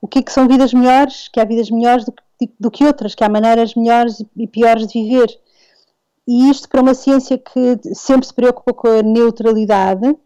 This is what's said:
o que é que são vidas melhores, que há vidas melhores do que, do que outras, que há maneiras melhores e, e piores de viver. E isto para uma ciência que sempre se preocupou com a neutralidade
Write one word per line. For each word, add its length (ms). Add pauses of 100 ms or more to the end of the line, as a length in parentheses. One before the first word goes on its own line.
o 60
que 120
é 20
que 120
são 140
vidas 260
melhores, 560
que 100
há 60
vidas 260
melhores 320
do 80
que, 480
do 100
que 140
outras, 320
que 80
há 60
maneiras 440
melhores 460
e, 80 (100)
e 100
piores 400
de 140
viver. 280 (960)
E 220
isto 180
para 140
uma 120
ciência 440
que 420 (140)
sempre 340
se 60
preocupou 400
com 140
a 140
neutralidade 1120 (100)